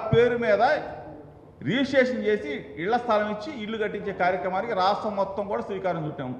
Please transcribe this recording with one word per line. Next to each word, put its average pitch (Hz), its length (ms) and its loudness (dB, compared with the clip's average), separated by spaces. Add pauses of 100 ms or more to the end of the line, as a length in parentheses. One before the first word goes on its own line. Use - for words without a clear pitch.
(100)
పేరు 240 320 6
మీద 214 200 4 (1040)
రిజిస్ట్రేషన్ 254 580 2
చేసి 208 260 0 (300)
ఇళ్ల 214 120 0 (100)
స్థలం 208 300 2
ఇచ్చి 208 160 -8 (140)
ఇల్లు 220 180 -6
కట్టించే 196 380 -4
కార్యక్రమానికి 185 640 0
రాష్ట్రం 202 400 2
మొత్తం 196 300 -4
కూడా 233 160 -4
శ్రీకారం 180 400 -2
చుట్టాం. 139 320 -6